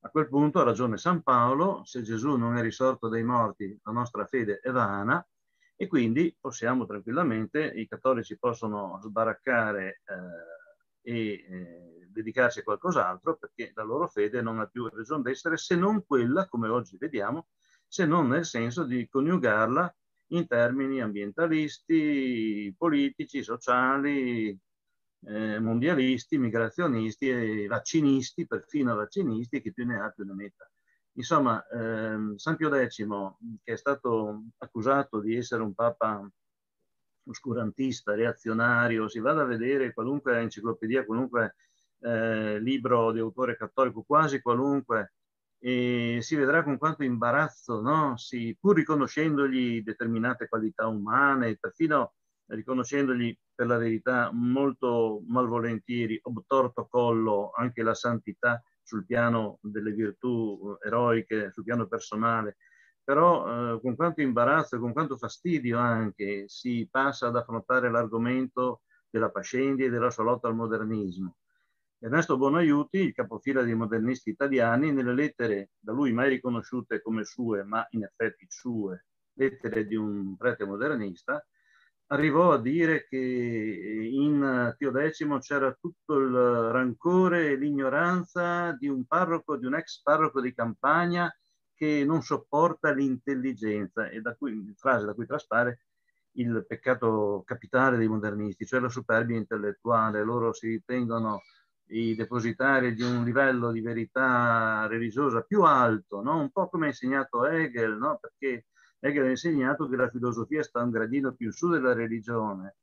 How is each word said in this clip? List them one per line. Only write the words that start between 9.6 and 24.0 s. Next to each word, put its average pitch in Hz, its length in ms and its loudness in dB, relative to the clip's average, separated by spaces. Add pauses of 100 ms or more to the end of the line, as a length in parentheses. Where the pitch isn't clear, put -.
eh, 90 600 -14 (420)
e, 110 420 -4
eh, 87 600 -16
dedicarsi 110 520 0
a - 20 -14
qualcos'altro, 107 760 -2
perché - 380 -12
la 110 100 -8
loro 143 240 -4
fede 208 340 -2
non 113 160 -4
ha 107 80 -4
più 117 220 -8
ragione 123 340 -6
d'essere 135 340 -4
se 175 200 0
non 196 280 2
quella, 135 440 2
come 113 200 -2
oggi 113 280 -2
vediamo, 135 520 -4 (380)
se - 200 -2
non 151 220 4
nel 160 160 2
senso 120 400 -4
di 123 240 -2
coniugarla 135 840 2 (360)
in 170 180 0
termini 131 520 2
ambientalisti, 123 1800 -2
politici, 143 680 0
sociali, 123 1120 0 (680)